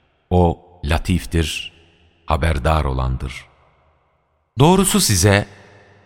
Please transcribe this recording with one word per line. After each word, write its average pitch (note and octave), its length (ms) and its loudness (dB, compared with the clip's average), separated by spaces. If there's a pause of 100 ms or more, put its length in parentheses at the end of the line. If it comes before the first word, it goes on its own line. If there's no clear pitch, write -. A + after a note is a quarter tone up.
(300)
O, F2 360 0 (180)
latiftir, E2 880 -4 (540)
haberdar D#2 580 0
olandır. C2 600 -6 (1120)
Doğrusu F#3 420 4
size G2+ 460 2 (600)